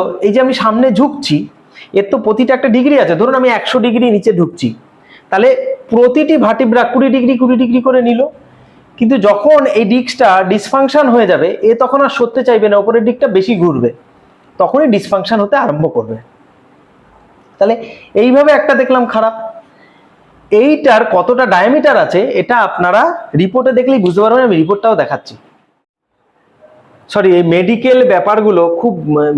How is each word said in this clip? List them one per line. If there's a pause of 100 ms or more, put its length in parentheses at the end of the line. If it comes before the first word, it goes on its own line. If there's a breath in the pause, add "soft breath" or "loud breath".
(260)
এই
যে
আমি (100)
সামনে (100)
ঝুঁকছি, (600 loud breath)
এর
তো
প্রতিটা
একটা
ডিগ্রি
আছে,
ধরুন
আমি
একশো
ডিগ্রি (100)
নিচে
ঢুকছি, (640 soft breath)
তাহলে (420)
প্রতিটি (100)
ভার্টিব্রা (100)
কুড়ি
ডিগ্রি,
কুড়ি
ডিগ্রি
করে
নিল। (760 soft breath)
কিন্তু (120)
যখন (200)
এই
ডিস্কটা (220)
ডিসফাংশন
হয়ে
যাবে, (220)
এ (120)
তখন
আর
সরতে
চাইবে
না,
ওপরের
দিকটা (100)
বেশি (100)
ঘুরবে, (720)
তখনই
ডিসফাংশন
হতে (100)
আরম্ভ (120)
করবে। (1400)
তাহলে (480 loud breath)
এইভাবে
একটা
দেখলাম (100)
খারাপ। (1160 soft breath)
এইটার (140)
কতটা (100)
ডায়ামিটার
আছে (200)
এটা (120)
আপনারা (400)
রিপোর্টে
দেখলেই
বুঝতে
পারবেন,
আমি
রিপোর্টটাও
দেখাচ্ছি। (1800)
সরি,
এই (100)
মেডিকেল (140)
ব্যাপারগুলো (180)
খুব,
উম, (220)